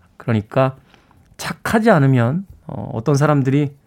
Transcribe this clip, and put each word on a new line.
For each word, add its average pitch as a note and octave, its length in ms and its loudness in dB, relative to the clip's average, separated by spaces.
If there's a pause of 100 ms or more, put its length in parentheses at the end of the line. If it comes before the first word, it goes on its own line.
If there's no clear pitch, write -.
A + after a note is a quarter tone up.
(160)
그러니까 C3 600 -2 (600)
착하지 - 540 -2
않으면, C3+ 560 2 (200)
어, - 260 -12
어떤 A#2 220 -2
사람들이 C#3+ 600 0 (120)